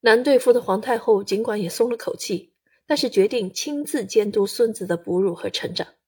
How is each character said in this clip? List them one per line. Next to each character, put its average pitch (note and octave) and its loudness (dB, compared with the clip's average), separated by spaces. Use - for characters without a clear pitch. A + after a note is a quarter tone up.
难 A#3 6
对 C4 4
付 B3 4
的 A#3+ 4
皇 G3 0
太 A3+ -2
后 G3+ 2
尽 G3+ -2
管 G#3+ -2
也 F3+ -2
松 A#3 0
了 A3+ -4
口 - -8
气， - -8
但 D4+ 0
是 C4+ -2
决 G3 4
定 G#3 -2
亲 D4 -6
自 C4 -4
监 G#3 0
督 G3+ 2
孙 A3+ 0
子 G3 -8
的 F3 0
哺 F3 -2
乳 F#3+ 0
和 - -6
成 - -6
长。 - -8